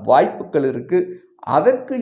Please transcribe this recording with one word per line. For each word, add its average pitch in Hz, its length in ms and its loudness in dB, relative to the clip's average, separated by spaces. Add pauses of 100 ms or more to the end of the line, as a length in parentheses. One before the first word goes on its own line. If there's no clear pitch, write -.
வாய்ப்புகள் 135 680 0
இருக்கு. 127 320 -2 (480)
அதற்கு 254 520 0